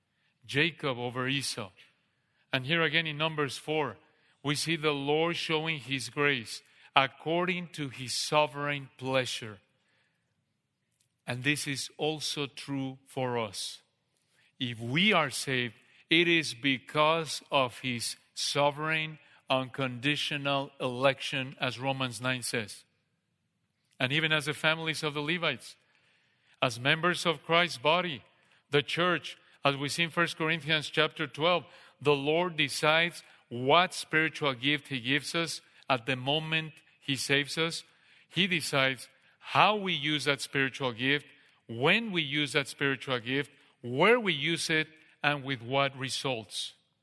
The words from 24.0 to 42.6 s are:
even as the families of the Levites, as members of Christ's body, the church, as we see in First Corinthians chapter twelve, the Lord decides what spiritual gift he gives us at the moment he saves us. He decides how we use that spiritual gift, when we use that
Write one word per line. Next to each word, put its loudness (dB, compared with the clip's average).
even 2
as 0
the -4
families 0
of -4
the -4
Levites, -4
as 0
members 2
of 0
Christ's 2
body, 0
the 4
church, 0
as 4
we -4
see 0
in -4
First 0
Corinthians 0
chapter 0
twelve, 2
the 4
Lord 0
decides 2
what 4
spiritual 0
gift -2
he -4
gives -2
us -2
at 0
the 0
moment -2
he -4
saves 0
us. -2
He 2
decides 0
how 4
we -2
use 0
that 2
spiritual -2
gift, 0
when 2
we 0
use -2
that 0